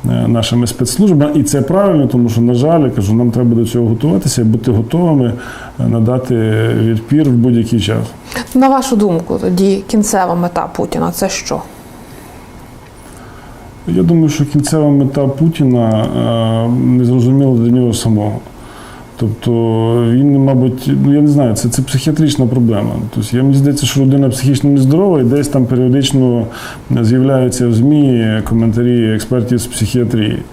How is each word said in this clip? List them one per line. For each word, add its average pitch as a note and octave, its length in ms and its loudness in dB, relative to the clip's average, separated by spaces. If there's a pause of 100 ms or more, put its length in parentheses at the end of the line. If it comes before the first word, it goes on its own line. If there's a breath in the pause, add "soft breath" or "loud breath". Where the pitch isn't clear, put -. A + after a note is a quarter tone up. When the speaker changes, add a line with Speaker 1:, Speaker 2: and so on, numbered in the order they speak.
(100)
Speaker 1:
е, A#2+ 180 0
нашими A#2 380 0
спецслужбами. D3 680 0
І D3+ 80 2
це C#3+ 200 0
правильно, F3+ 440 2
тому A#2+ 220 2
що, A#2 120 0
на A#2+ 140 2
жаль, D3+ 280 2
я B2+ 80 2
кажу, G#2+ 240 0
нам A#2+ 160 2
треба A#2+ 240 2
до A#2 100 2
цього A#2 240 0
готуватися C3+ 540 0
і - 20 0
бути A2 260 0
готовими, B2 640 0 (480 loud breath)
е, A#2+ 80 -2
надати B2 460 0 (480)
відпір A2+ 460 0
в B2 40 2
будь-який A#2 480 2
час. A2 240 -2 (500 loud breath)
Speaker 2:
На C4 140 4
вашу C4 280 0
думку, F3+ 440 -2
тоді F#3+ 460 0
кінцева G3 480 0
мета F3 320 -4 (100)
Путіна — E3 380 -4
це F#3+ 140 -4
що? - 320 -8 (2250 loud breath)
Speaker 1:
Я F3 160 0
думаю, E3 260 4
що C#3+ 180 0
кінцева D3 440 0
мета C#3 360 2
Путіна, B2+ 800 2 (600)
е, - 20 -2
незрозуміла B2+ 880 2
для A#2 140 2
нього B2 220 2
самого. G#2+ 460 -2 (760 loud breath)
Тобто A2+ 360 -2 (580)
він, C#3 340 2
мабуть, C3 460 0 (140)
ну, C#3 100 4
я D3 60 4
не D3 80 4
знаю, C#3 260 2
це, A#2+ 140 -2
це C3 140 -2
психіатрична D3 640 0
проблема. A2+ 440 0 (240)
Тобто, A2+ 220 -4
я, C3 60 2
мені C#3 120 4
здається, C#3 320 0
що C#3 140 0
людина C#3 280 2
психічно C#3 420 0
нездорова, C#3+ 500 2
і B2 40 2
десь C#3+ 240 0
там C3 180 0
періодично B2+ 800 0 (540 loud breath)
з'являються B2+ 680 2
в A#2 60 2
змі C3 540 2 (160)
коментарі A2+ 680 0
експертів A#2+ 440 -2
з A#2 80 -4
психіатрії. A2+ 720 -2 (140)